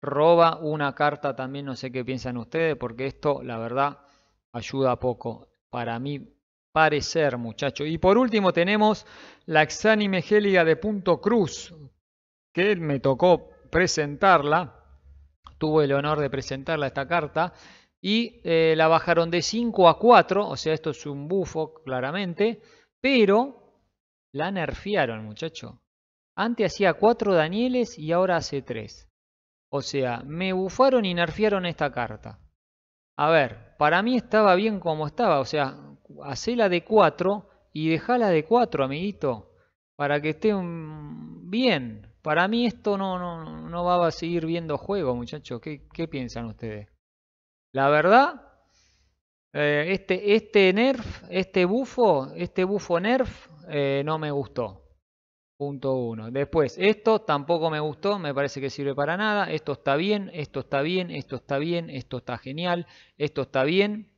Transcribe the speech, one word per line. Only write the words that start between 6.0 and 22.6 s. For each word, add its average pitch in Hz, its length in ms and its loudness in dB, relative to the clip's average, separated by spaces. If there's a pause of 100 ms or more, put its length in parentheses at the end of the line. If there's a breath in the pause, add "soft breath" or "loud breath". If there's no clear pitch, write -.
parecer, 151 680 2
muchacho. 131 480 -6
Y 160 120 -4
por 190 200 6
último 214 360 2
tenemos 208 520 2 (420 loud breath)
la 156 160 4
Exánime 202 580 2
Géliga 202 420 4
de 160 140 4
Punto 190 420 -2
Cruz, 202 540 0 (800)
que 190 240 2
me 151 220 -2
tocó 156 500 4 (220)
presentarla, 156 1080 2 (800)
tuve 156 280 2
el 139 80 0
honor 147 260 0
de 139 100 -2
presentarla 135 580 -4
esta 135 200 -6
carta, 165 460 -2 (480 loud breath)
y, 220 420 -2
eh, 165 320 4
la 160 140 4
bajaron 165 420 2
de 175 100 0
cinco 214 460 2
a 160 100 6
cuatro, 202 480 6
o 151 120 -8
sea, 156 160 -2
esto 156 160 -4
es - 160 -10
un 143 240 -10
bufo, 160 460 -4 (100)
claramente, 175 760 -4 (380 soft breath)